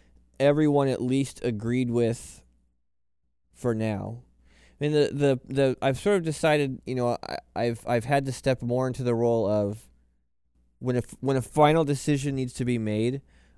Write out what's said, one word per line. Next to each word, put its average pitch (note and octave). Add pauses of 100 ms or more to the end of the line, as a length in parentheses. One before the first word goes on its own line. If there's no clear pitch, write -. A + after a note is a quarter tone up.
(400)
everyone C#3+
at C3
least C3
agreed A#2+
with A#2 (1120)
for A#2+
now. A2 (600)
I D3
mean, D3+
the, D3
the, C3+
the, C3+
I've C3
sort G3+
of E3+
decided, D3
you B2+
know, A#2+ (100)
I, - (180)
I've, A#2
I've A#2
had C#3
to C3+
step B2+
more B2
into B2
the A#2+
role A#2
of G#2 (1000)
when B2
a B2
f-, -
when C3+
a C3
final D3+
decision C#3+
needs C3
to C3+
be A#2+
made, A2+ (360)